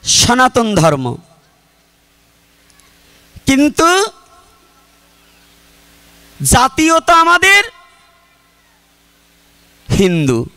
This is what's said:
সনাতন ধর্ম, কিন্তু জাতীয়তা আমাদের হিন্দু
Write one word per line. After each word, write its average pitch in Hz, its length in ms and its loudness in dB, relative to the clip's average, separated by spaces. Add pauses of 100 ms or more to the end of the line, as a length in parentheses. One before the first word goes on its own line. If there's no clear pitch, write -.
সনাতন 247 720 0
ধর্ম, 151 300 0 (2500)
কিন্তু 294 420 0 (2500)
জাতীয়তা 311 760 0 (100)
আমাদের 359 380 2 (2250)
হিন্দু 156 500 -2 (180)